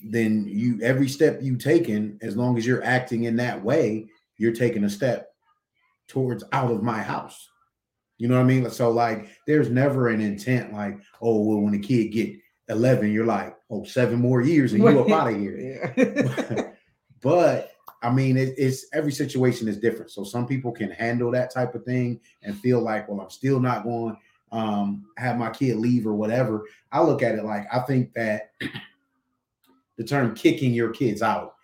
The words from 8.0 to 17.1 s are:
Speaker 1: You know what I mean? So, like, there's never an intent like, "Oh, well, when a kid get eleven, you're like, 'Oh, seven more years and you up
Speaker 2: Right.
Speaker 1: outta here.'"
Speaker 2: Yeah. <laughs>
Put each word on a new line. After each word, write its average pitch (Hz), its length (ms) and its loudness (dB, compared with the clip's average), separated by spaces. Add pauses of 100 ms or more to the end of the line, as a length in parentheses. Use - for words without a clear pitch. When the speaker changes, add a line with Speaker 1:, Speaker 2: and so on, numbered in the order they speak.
Speaker 1:
You 117 120 -2
know 127 80 4
what 127 80 4
I 127 40 4
mean? 127 220 2
So, 120 200 2
like, 113 380 0 (180)
there's 151 220 4
never 127 400 2
an 110 120 0
intent 107 520 -2
like, 101 260 -8 (220)
"Oh, 113 220 2
well, 107 180 2
when 104 140 2
a 101 40 0
kid 113 300 2
get 107 260 -2 (340)
eleven, 110 440 2
you're 113 140 0
like, 104 300 -2 (120)
'Oh, 101 160 -8
seven 120 360 0
more 123 220 4
years 139 300 4
and 202 100 6
you 233 60 10
up 135 180 6
Speaker 2:
Right. 214 60 6
Speaker 1:
outta 113 240 2
here.'" 123 600 -6
Speaker 2:
Yeah. - 800 0
<laughs> - 60 -20 (400)